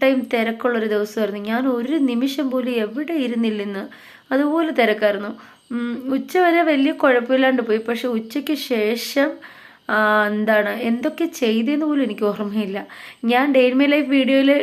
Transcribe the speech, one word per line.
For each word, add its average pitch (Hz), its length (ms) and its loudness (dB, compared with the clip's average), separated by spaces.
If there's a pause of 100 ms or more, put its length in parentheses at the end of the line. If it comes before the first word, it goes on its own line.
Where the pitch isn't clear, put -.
ടൈം 269 160 4 (140)
തിരക്കുള്ളൊരു 226 600 -2
ദിവസമായിരുന്നു. 208 480 -4 (100)
ഞാൻ 233 120 -2 (140)
ഒരു 254 180 -4 (160)
നിമിഷം 269 420 -2
പോലും 247 220 -2 (100)
എവിടെ 277 300 -6 (100)
ഇരുന്നില്ല 226 440 -2
ഇന്ന്, 196 140 -8 (500)
അതുപോലെ 302 380 0 (100)
തിരക്കായിരുന്നു. 214 500 0 (440)
ഉം, 240 200 -4 (220)
ഉച്ച 269 160 -6 (120)
വരെ 339 240 4
വലിയ 285 240 2 (100)
കുഴപ്പമില്ലാണ്ട് 262 680 4
പോയി, 220 200 2
പക്ഷെ 233 180 -4 (100)
ഉച്ചയ്ക്ക് 277 400 -4 (120)
ശേഷം, 233 640 0 (640)
ആ, - 20 4 (340)
എന്താണ്, 214 420 2 (180)
എന്തൊക്കെ 302 360 -2 (140)
ചെയ്തതെന്ന് 240 500 0
പോലും 277 180 2
എനിക്ക് 208 220 -4
ഓർമ്മയില്ല. 208 480 -4 (540)
ഞാൻ 254 140 2 (100)
day 254 140 6
in 247 100 -2
my 285 140 4
life 294 220 0
വീഡിയോയിൽ 269 360 4 (100)